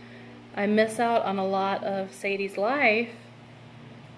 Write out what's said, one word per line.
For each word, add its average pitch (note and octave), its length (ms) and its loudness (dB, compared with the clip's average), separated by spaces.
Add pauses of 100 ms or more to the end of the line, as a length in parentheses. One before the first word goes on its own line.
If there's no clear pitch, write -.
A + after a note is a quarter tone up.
(560)
I G3+ 100 0
miss A3 340 4
out A#3 240 4
on G3 160 -2
a F#3+ 60 0
lot G3 380 0
of G3 300 -4
Sadie's G3 440 -2
life A#3 540 2 (1080)